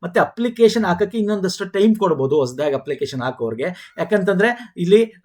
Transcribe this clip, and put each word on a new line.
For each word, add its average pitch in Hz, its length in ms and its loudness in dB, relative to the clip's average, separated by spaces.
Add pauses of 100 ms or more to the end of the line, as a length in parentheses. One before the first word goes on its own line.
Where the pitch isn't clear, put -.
ಮತ್ತೆ 175 160 0
ಅಪ್ಲಿಕೇಶನ್ 233 640 2
ಹಾಕಕ್ಕೆ 202 340 0
ಇನ್ನೊಂದಷ್ಟು 202 460 -2
ಟೈಮ್ 202 320 2
ಕೊಡ್ಬೋದು 147 400 0
ಹೊಸದಾಗಿ 139 380 0
ಅಪ್ಲಿಕೇಶನ್ 135 480 -6
ಹಾಕೋರ್ಗೆ. 127 760 -6
ಯಾಕಂತಂದ್ರೆ 202 800 0
ಇಲ್ಲಿ, 208 360 4 (120)